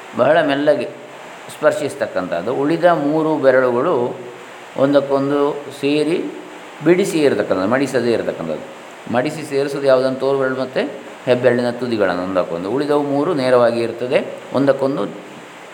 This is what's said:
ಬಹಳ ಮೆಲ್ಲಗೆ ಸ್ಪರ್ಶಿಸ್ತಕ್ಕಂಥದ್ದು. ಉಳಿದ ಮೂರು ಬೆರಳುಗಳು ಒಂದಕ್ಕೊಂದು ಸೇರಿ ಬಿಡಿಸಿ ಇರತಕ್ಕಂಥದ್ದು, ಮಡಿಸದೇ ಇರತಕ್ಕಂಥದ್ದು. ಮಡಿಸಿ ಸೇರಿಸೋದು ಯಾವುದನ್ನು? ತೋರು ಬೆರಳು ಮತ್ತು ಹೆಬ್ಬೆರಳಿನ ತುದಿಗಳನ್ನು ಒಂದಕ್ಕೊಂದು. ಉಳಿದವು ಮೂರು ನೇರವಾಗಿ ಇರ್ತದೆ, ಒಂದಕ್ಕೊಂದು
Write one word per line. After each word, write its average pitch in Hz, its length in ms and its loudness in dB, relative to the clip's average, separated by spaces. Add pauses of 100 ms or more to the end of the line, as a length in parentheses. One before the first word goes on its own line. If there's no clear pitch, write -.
(180)
ಬಹಳ 131 260 4
ಮೆಲ್ಲಗೆ 143 640 0 (440)
ಸ್ಪರ್ಶಿಸ್ತಕ್ಕಂಥದ್ದು. 110 1040 -2
ಉಳಿದ 151 300 0
ಮೂರು 156 520 2
ಬೆರಳುಗಳು 131 580 4 (800)
ಒಂದಕ್ಕೊಂದು 139 640 2 (400)
ಸೇರಿ 151 360 0 (680)
ಬಿಡಿಸಿ 180 340 2
ಇರತಕ್ಕಂಥದ್ದು, 104 520 2
ಮಡಿಸದೇ 127 420 0
ಇರತಕ್ಕಂಥದ್ದು. 82 520 -4 (480)
ಮಡಿಸಿ 151 300 -2
ಸೇರಿಸೋದು 139 440 -2
ಯಾವುದನ್ನು? 131 320 4
ತೋರು 139 200 0
ಬೆರಳು 131 220 0
ಮತ್ತು 131 220 -2 (420)
ಹೆಬ್ಬೆರಳಿನ 123 460 4
ತುದಿಗಳನ್ನು 110 520 0
ಒಂದಕ್ಕೊಂದು. 90 480 -2
ಉಳಿದವು 147 320 2
ಮೂರು 143 320 0
ನೇರವಾಗಿ 123 460 4
ಇರ್ತದೆ, 123 380 -2 (340)
ಒಂದಕ್ಕೊಂದು 135 500 2 (720)